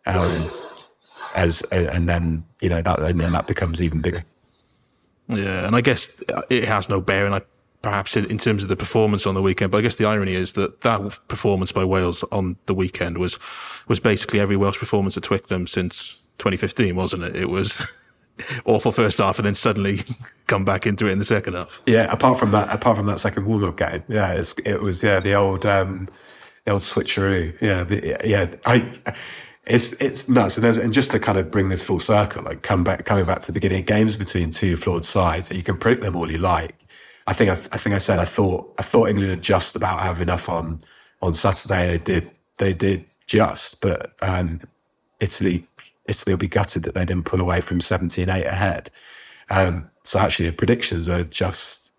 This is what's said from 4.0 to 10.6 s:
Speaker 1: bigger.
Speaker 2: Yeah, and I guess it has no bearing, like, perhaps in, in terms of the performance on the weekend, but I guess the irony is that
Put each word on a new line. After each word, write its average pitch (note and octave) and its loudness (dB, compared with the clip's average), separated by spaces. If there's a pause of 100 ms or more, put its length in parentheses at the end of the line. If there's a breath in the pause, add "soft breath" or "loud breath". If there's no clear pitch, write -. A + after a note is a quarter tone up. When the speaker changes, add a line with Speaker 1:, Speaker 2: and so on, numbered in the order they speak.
Speaker 1:
bigger. E2+ -2 (1040)
Speaker 2:
Yeah, G2 -2
and G#2 2
I B2 6
guess B2 0 (380)
it A#2 2
has G2+ 0
no G2 2
bearing, G2+ 0
like, G2 -4 (360)
perhaps G2+ -2
in, - 0
in A2 -2
terms G#2 2
of F#2+ -6
the F#2+ 0
performance G#2 2
on F#2+ 0
the F#2+ 0
weekend, F#2+ 2
but G#2 4
I - 4
guess A2+ 0
the G#2+ 2
irony G2+ 0
is F#2 -2
that - -2